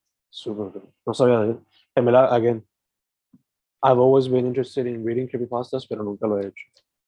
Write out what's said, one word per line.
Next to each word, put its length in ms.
Súper 420
cool. 220
No 80
sabía 260
de 120
él. 80
En 100
verdad, 280
again, 320
I've 140
always 300
been 160
interested 400
in 200
reading 220
creepypastas, 600
pero 160
nunca 220
lo 140
he 80
hecho. 160